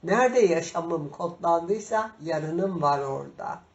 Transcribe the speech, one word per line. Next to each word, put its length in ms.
Nerede 380
yaşamım 680
kodlandıysa 1000
yarınım 600
var 160
orada. 600